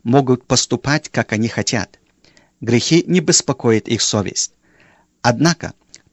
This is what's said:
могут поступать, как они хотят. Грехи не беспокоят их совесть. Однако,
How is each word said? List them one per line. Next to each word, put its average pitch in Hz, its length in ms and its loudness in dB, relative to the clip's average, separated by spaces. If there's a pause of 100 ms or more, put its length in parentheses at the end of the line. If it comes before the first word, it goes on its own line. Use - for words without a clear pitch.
могут 127 440 2
поступать, 135 640 -2
как - 220 -2
они 110 160 -2
хотят. - 500 -6 (640)
Грехи 120 460 2
не 175 140 2
беспокоят 127 680 0
их 113 140 -2
совесть. - 500 -4 (720)
Однако, 123 520 0 (380)